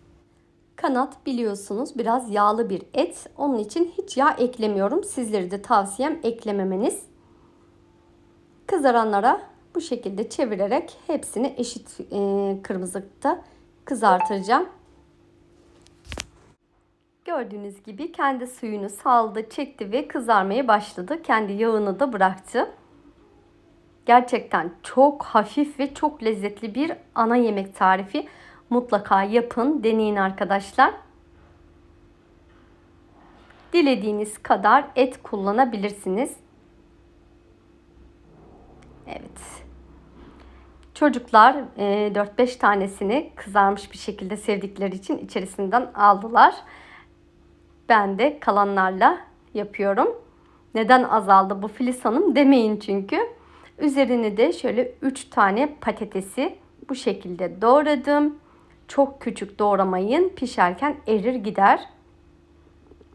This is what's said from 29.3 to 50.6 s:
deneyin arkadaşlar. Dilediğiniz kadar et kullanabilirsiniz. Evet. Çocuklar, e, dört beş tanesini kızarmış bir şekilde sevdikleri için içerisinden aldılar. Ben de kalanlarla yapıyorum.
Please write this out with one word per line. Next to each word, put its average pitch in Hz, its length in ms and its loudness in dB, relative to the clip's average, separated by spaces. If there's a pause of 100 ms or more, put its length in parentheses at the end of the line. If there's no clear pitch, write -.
deneyin 220 320 0
arkadaşlar. 196 760 0 (2750)
Dilediğiniz 214 720 0
kadar 220 520 4
et 254 280 0
kullanabilirsiniz. 202 1120 -2 (2750)
Evet. - 580 -18 (1300)
Çocuklar, 247 720 4 (140)
e, 202 380 -2
dört 208 220 -4
beş 247 180 2
tanesini 202 800 0
kızarmış 202 560 0
bir - 60 -20
şekilde 202 400 -10
sevdikleri 196 580 -6
için 226 220 -6
içerisinden 196 800 -4
aldılar. 214 600 6 (1300)
Ben 202 300 4
de 285 200 0
kalanlarla 202 800 2 (360)
yapıyorum. 202 540 -2 (680)